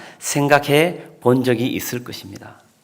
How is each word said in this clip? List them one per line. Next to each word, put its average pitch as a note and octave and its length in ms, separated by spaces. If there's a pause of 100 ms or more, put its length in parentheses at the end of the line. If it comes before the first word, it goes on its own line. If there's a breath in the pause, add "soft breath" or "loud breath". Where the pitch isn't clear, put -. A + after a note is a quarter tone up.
(200 loud breath)
생각해 D3 1000
본 B2+ 240
적이 B2 240
있을 B2 360
것입니다. - 580 (220)